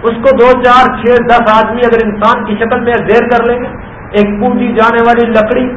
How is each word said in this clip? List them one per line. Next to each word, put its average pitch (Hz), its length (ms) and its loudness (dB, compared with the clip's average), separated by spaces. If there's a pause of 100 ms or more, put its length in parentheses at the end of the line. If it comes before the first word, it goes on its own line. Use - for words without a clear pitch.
اس 233 160 -2
کو 269 160 4
دو، 240 80 6 (160)
چار، 247 240 4 (140)
چھ، 240 260 2
دس 233 240 2
آدمی 226 340 0
اگر 226 200 0
انسان 208 400 -2
کی 208 140 -4
شکل 226 280 -2
میں 233 100 0 (100)
زیر 233 220 2
کر 233 180 0
لیں 247 140 -2
گے، 262 80 -10 (480)
ایک 202 100 2 (120)
پوجی 247 280 -2 (100)
جانے 233 280 0
والی 233 240 2
لکڑی 226 360 0 (100)